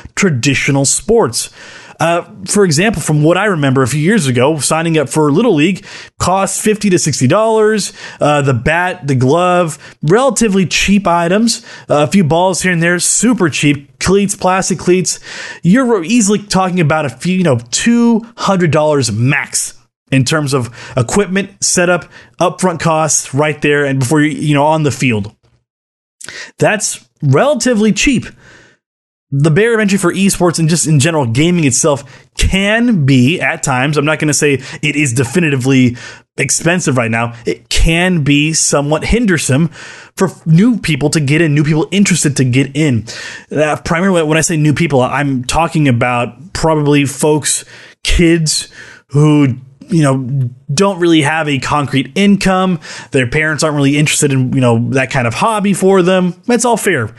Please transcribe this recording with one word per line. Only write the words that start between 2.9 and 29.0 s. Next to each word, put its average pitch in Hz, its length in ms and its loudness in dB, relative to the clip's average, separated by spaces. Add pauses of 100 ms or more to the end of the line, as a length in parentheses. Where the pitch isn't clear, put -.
from 151 220 0
what 170 140 4
I 196 80 0
remember 143 360 2
a 127 60 2
few 147 140 -2
years 175 260 2
ago, 131 320 2
signing 160 380 0
up 143 100 0
for 151 240 0
Little 202 240 2
League 165 300 0 (340)
cost 190 420 -2
fifty 208 280 0
to 180 100 2
sixty 135 260 -2
dollars. 214 680 0 (260)
Uh, 147 220 2
the 139 120 0
bat, 156 540 -2
the 143 80 0
glove, 170 880 0
relatively 202 600 2
cheap 196 420 0
items, 175 580 0 (240)
uh, 147 160 2
a - 20 0
few 196 180 2
balls 170 360 0
here 185 120 0
and 165 100 0
there, 175 160 0
super 202 500 0
cheap, - 500 -2
cleats, 196 360 0
plastic 185 420 -2
cleats. 180 440 0 (420)
You're 226 400 2
easily 208 360 0
talking 185 420 -2
about 156 240 0
a 135 40 -4
few, 180 280 -4
you 180 80 0
know, 127 140 2 (120)
two 233 540 2 (100)
hundred 180 360 0
dollars 151 380 0
max 123 720 -4 (300)
in 135 140 2
terms 147 280 -2
of 123 220 -4 (220)
equipment, 190 640 -2
setup, 175 480 0 (300)
upfront 170 400 -2
costs 160 520 -2
right 151 280 -2
there, 147 240 2
and 135 140 -2
before 135 200 2
you, 151 120 2
you 147 220 -2
know, 143 120 2
on 156 180 2
the 139 80 0
field. 107 420 -4 (1200)
That's 196 500 -2 (160)
relatively 214 680 2
cheap. 202 320 0 (1080)